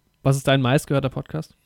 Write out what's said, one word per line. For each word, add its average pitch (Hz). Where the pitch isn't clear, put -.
Was 139
ist 135
dein 143
meistgehörter 135
Podcast? -